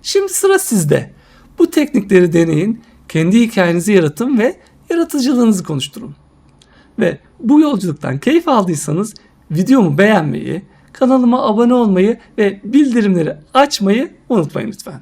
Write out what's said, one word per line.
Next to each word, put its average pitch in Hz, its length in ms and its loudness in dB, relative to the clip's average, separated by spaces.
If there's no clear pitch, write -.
Şimdi 392 320 -4
sıra 381 260 0
sizde. 147 540 -2
Bu 339 120 0
teknikleri 196 640 2
deneyin, 170 480 0
kendi 175 320 2
hikayenizi 185 520 0
yaratın 196 440 0
ve 247 180 0
yaratıcılığınızı 247 720 0
konuşturun. 143 520 -10
Ve 175 200 -2
bu 285 220 2
yolculuktan 175 560 -2
keyif 320 300 0
aldıysanız 185 680 -2
videomu 180 460 2
beğenmeyi, 156 640 0
kanalıma 254 540 2
abone 233 260 2
olmayı 220 440 2
ve 196 260 -2
bildirimleri 208 720 0
açmayı 254 580 0
unutmayın 180 380 -2
lütfen. - 340 -16